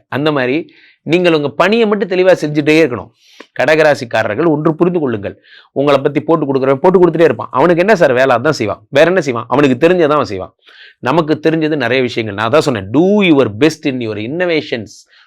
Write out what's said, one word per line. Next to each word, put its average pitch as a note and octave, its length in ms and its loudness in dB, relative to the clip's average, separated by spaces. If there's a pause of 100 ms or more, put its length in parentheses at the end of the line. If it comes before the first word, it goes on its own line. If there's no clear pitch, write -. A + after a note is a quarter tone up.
அந்த D3 240 -2
மாதிரி C3+ 400 -4 (300)
நீங்கள் E3+ 320 0
உங்க D3 140 -2
பணியை G#3 380 0
மட்டும் G3 220 -2
தெளிவா F#3 220 2
செஞ்சுட்டே D3+ 540 2
இருக்கணும். A#2+ 240 -6 (520)
கடகராசிக்காரர்கள் B2+ 880 0
ஒன்று D3+ 260 0
புரிந்து F3 260 0
கொள்ளுங்கள். G#2 420 -6 (300)
உங்களை C#3 280 0
பத்தி C#3+ 200 -2
போட்டு C#3+ 340 -2
கொடுக்குறவன் C3 200 0
போட்டு F3+ 320 4
கொடுத்துட்டே D#3+ 140 0
இருப்பான். A#2 300 0
அவனுக்கு E3 300 2
என்ன G3+ 160 2
சார் D#3 160 2
வேலை? B2+ 240 2
அதான் C3 140 -2
செய்வான். G#2 400 -6
வேற D3+ 160 4
என்ன F3+ 140 0
செய்வான்? A#2 280 -4
அவனுக்கு C3+ 400 2
தெரிஞ்சதான் E3+ 220 2
அவன் D3 140 0
செய்வான். F#2 300 -10 (440)
நமக்கு D3+ 480 -2
தெரிஞ்சது D#3+ 300 0
நிறைய B2+ 260 0
விஷயங்கள். A2 360 -6
நான் A2+ 120 -2
அதான் D3 140 2
சொன்னேன், G#2 260 -4
do F#3+ 360 2
your C3+ 240 4
best D3+ 360 -2
in B2+ 140 -4
your G#2+ 160 -6
innovations, C#3 680 -6 (400)